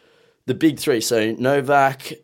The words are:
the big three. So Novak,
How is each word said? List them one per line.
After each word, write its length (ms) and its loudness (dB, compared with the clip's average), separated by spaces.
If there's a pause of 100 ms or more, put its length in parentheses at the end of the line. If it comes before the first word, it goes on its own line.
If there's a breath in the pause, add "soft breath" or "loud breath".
(460 soft breath)
the 80 -2
big 240 0
three. 220 0
So 320 0
Novak, 800 0 (120)